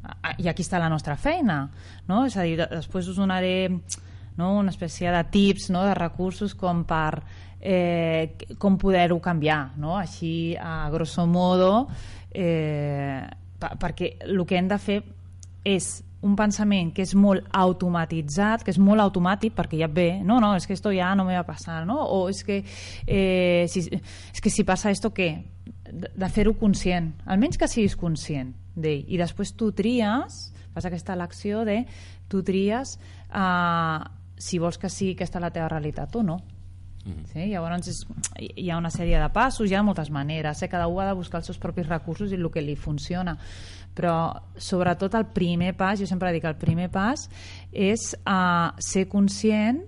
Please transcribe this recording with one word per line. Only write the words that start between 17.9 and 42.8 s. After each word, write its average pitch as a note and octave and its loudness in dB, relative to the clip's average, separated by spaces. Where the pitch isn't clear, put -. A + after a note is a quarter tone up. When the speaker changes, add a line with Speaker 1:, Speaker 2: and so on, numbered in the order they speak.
Speaker 1:
que G3+ 0
és D#3+ 4
molt G#3 8
automàtic G3 2
perquè D#3+ -2
ja D#3+ 2
et D3+ -4
ve, F3 4
"No, A3+ 6
no, G#3 6
és F3 -2
que G3 -4
esto G#3 -2
ya F#3 2
no G3 4
me F#3 0
va F3 0
a - -4
pasar", D#3+ -8
no? B3+ 0
O F#3+ 0
és G3 -6
que, G3 -2
eh, F3+ 4
si, E3+ -2
és - -8
que G#3+ 2
si G3+ 2
passa F#3 2
esto, G3+ 0
què? F#3 0
De, - -10
de F#3+ -2
fer-ho G#3+ 4
conscient, F3+ 2
almenys G#3+ 2
que D#4+ 4
siguis G#3+ 2
conscient D3+ -4
d'ell. D3+ -2
I F3 0
després F#3 -2
tu A3 0
tries, A#3 0
fas E3+ -6
aquesta E3+ -6
elecció G3+ -4
de, G#3+ 0
tu F#3+ 0
tries, G3+ 0
eh, F3 2
si - -4
vols E3+ -2
que F#3+ -4
sigui F#3 -2
aquesta F3 -4
la E3+ -2
teva D#3+ -2
realitat D3+ -4
o A#3 2
no. F3 0
Speaker 2:
Mhm. D#2 -10
Speaker 1:
Sí? D#3+ -6
Llavors F3 -4
és, - -8
hi, - -10
hi F3 -2
ha E3 0
una E3+ -2
sèrie E3 6
de D3+ 2
passos, A3+ 4
hi F#3+ 4
ha G#3 4
moltes D#3+ 0
maneres, D3+ -2
eh? F3+ -4
Cada F3 0
u F3 -2
ha F#3+ 0
de G3 0
buscar F3 -6
els E3 -6
seus - -10
propis F3 -4
recursos E3+ -4
i F#3+ -4
el E3+ -2
que D#3+ -2
li D3 -4
funciona. D#3+ -4